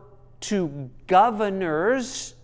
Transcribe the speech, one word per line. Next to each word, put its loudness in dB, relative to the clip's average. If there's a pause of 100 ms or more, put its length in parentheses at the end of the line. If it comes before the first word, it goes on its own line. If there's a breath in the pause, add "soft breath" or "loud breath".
(420)
to -4 (180)
governors" 0